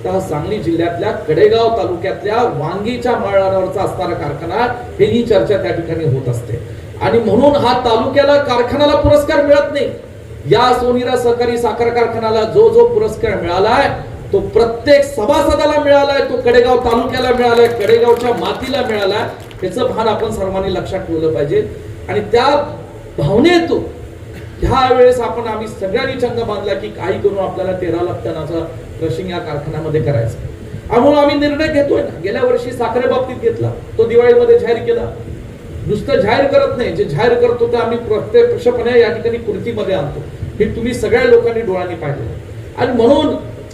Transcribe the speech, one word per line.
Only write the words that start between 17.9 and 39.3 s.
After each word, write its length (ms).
मातीला 480
मिळालाय. 480
याचं 200
भान 240
आपण 240
सर्वांनी 420
लक्षात 260
ठेवलं 340
पाहिजे. 360
आणि 100
त्या 560
भावनेतून 640
ह्या 320
वेळेस 260
आपण, 280
आम्ही 200
सगळ्यांनी 540
चंग 220
बांधला 300
की 140
काही 340
करून 180
आपल्याला 320
तेरा 320
लाख 100
टनाचा 420
क्रशिंग 300
या 80
कारखान्यामध्ये 640
करायचं. 360
आणि 100
म्हणून 180
आम्ही 160
निर्णय 380
घेतोय 280
ना, 220
गेल्या 200
वर्षी 280
साखरे 360
बाबतीत 340
घेतला, 300
तो 80
दिवाळीमध्ये 540
जाहीर 180
केला. 360
नुसतं 280
जाहीर 300
करत 320
नाही, 140
जे 120
जाहीर 300
करतो 380
ते 60
आम्ही 200
प्रत्यक्षपणे 1040
या 100
ठिकाणी 280